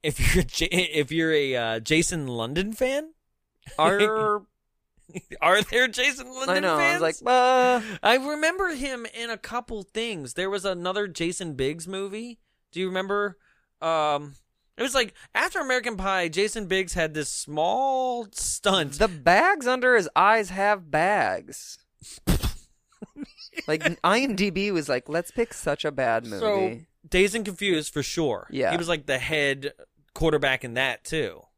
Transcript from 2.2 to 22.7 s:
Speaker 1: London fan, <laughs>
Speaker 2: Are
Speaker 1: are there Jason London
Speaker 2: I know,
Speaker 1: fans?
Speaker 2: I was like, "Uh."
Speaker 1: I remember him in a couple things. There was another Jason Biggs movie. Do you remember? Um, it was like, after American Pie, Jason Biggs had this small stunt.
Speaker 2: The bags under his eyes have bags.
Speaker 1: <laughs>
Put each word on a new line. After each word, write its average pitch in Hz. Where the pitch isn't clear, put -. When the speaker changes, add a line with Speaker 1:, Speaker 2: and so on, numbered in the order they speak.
Speaker 1:
London 131
fan, 277
<laughs> -
Speaker 2:
Are 208
Speaker 1:
are 190
there 254
Jason 254
London -
Speaker 2:
I 190
know, 170
Speaker 1:
fans? 147
Speaker 2:
I 165
was -
like, 247
"Uh." 247
Speaker 1:
I 233
remember 311
him 254
in 233
a 226
couple 226
things. 196
There 190
was 196
another 190
Jason 170
Biggs 151
movie. 202
Do 170
you 185
remember? 196
Um, 151
it -
was 262
like, 240
after 339
American 254
Pie, 190
Jason 202
Biggs 185
had 160
this 147
small 240
stunt. 156
Speaker 2:
The 214
bags 208
under 254
his 185
eyes 202
have 190
bags. 139
Speaker 1:
<laughs> -